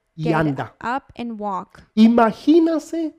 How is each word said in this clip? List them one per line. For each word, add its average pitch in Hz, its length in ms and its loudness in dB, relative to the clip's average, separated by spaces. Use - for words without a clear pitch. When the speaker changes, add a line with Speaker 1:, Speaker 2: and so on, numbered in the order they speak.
Speaker 1:
y 160 60 -10
Speaker 2:
"Get 160 100 -2
Speaker 1:
anda". 143 480 -4
Speaker 2:
up 262 360 -8
and 233 220 -10
walk." 196 420 -10
Speaker 1:
Imagínase 302 1200 2